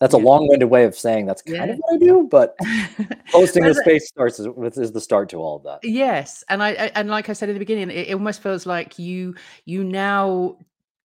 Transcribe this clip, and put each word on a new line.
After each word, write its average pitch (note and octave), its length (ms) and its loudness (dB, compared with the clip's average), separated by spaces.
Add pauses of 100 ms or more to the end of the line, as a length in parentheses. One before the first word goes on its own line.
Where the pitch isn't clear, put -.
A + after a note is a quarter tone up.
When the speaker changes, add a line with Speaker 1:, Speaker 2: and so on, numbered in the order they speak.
Speaker 1:
that's C3 140 4
a B2 40 6
Speaker 2:
Yeah. G#2+ 60 2
Speaker 1:
long-winded C#3 440 6
way B2 160 6
of G#2 120 0
saying A2 300 -2
that's F#2+ 160 -6
kind E3+ 280 -8
of C4+ 60 -8
Speaker 2:
Yeah. - 0 -
Speaker 1:
what E4 180 -2
I - 40 0
do, F4 320 6
but - 280 4
Speaker 2:
<laughs> G#3 720 -8
Speaker 1:
hosting F3 360 4
the D#3+ 60 6
Speaker 2:
As C#3+ 80 2
a - 40 0
Speaker 1:
space D#3 260 2
starts A#2+ 320 -4
is, G#2+ 80 -8
with, A#2+ 300 -8
is A2+ 140 -4
the A2+ 80 -8
start G2 300 0
to F2 80 -12
all D#2+ 180 -8
of D2 80 -18
that. C#3+ 180 -16
Speaker 2:
Yes. A3+ 640 -4
And G3 140 -4
I, G#3+ 80 -2
I, G#3+ 240 -6
and G#3 140 -4
like G#3+ 200 -6
I G#3+ 40 -8
said G3+ 160 -8
in G3+ 60 -6
the G3 60 -8
beginning, G3+ 300 -6
it, - 180 -8
it G3 60 -6
almost G#3 280 -6
feels F#3+ 240 -6
like E3+ 320 -8
you, F3+ 360 -10 (300)
you F#3+ 200 -6
now F#3+ 720 -2 (460)